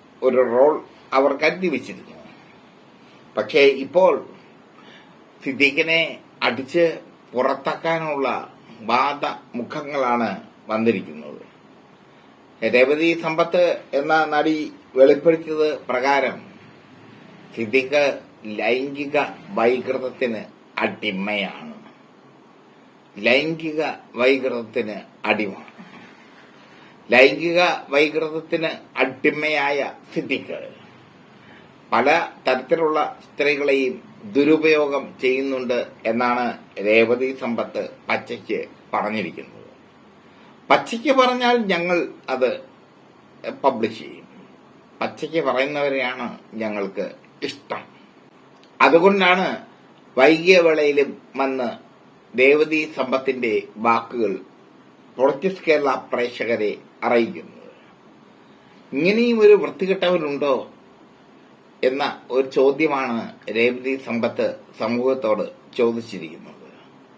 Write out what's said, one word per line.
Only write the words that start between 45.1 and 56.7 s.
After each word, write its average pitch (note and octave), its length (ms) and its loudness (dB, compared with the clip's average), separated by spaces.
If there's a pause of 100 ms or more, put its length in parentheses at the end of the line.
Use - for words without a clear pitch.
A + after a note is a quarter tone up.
പറയുന്നവരെയാണ് C3 920 -2 (160)
ഞങ്ങൾക്ക് G#2 560 -6 (320)
ഇഷ്ടം. - 400 -10 (1000)
അതുകൊണ്ടാണ് F3+ 840 4 (520)
വൈകിയ E3 400 6
വേളയിലും D3 640 2 (140)
വന്ന് C3 560 -4 (460)
രേവതി D3+ 580 4
സമ്പത്തിന്റെ B2 640 -2 (140)
വാക്കുകൾ A#2 640 0 (760)
പൊളിറ്റിക്സ് D3+ 520 0
കേരള C#3+ 260 2 (180)
പ്രേക്ഷകരെ A#2 640 -2 (260)